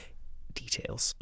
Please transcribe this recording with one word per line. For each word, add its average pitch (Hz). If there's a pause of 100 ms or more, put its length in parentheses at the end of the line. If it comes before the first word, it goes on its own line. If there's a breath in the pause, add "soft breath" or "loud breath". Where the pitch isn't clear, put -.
(540 soft breath)
details. -